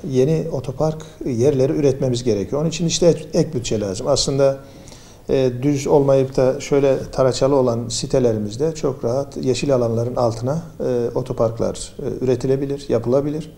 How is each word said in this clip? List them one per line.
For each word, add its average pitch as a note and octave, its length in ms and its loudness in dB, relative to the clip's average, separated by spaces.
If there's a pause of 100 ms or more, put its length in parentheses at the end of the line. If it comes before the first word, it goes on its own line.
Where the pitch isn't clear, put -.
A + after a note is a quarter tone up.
(100)
yeni D3+ 420 2
otopark D3+ 500 -4 (240)
yerleri C3 460 2
üretmemiz C3+ 520 0
gerekiyor. G#2+ 380 0
Onun E3 60 0
için E3 180 -2
işte F3 200 2
ek, D3+ 280 2
ek E3 180 0
bütçe A#2 280 -2
lazım. G#2 280 -4
Aslında, C3+ 480 2 (720)
e, C3 220 2 (120)
düz C#3+ 240 0
olmayıp C#3 500 4
da C3 240 2
şöyle C#3 360 2 (160)
taraçalı C3+ 440 2
olan A#2+ 320 2
sitelerimizde A#2+ 840 0
çok C3+ 300 -4
rahat C3+ 320 -4
yeşil C#3 380 0
alanların A#2 420 0
altına, B2 460 -2 (180)
e, B2 340 -2
otoparklar, A2+ 840 -2
e, A#2 260 -6
üretilebilir, C3+ 640 -2
yapılabilir. C#3+ 680 -2